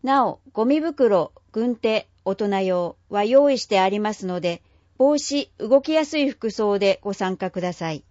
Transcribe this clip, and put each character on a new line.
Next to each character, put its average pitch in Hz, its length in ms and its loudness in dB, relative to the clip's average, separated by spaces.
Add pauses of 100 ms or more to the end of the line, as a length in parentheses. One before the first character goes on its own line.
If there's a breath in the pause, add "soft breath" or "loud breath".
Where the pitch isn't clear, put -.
な 262 240 2
お、 - 140 -6 (140)
ゴ 220 100 -2
ミ 285 160 2
袋、 240 520 2 (200)
軍 233 240 -2
手、 220 320 -2 (160)
大 196 100 -2
人 202 140 -4 (140)
用 180 340 -2 (140)
は 202 140 0
用 269 260 6
意 262 80 0
し - 80 -10
て 202 120 2
あ 190 80 4
り 202 140 0
ま 214 140 -4
す - 100 -12
の 180 160 -4
で、 170 220 -4 (340)
帽 285 220 4
子、 285 400 -6
動 262 240 2
き 311 100 -4
や 311 140 2
す 302 120 -4
い 285 120 0
服 226 200 -6
装 202 280 -2
で 190 240 0
ご 202 100 -6
参 185 240 -4
加 185 140 -6
く 185 100 -8
だ 175 140 -6
さ 165 180 -8
い。 147 180 -10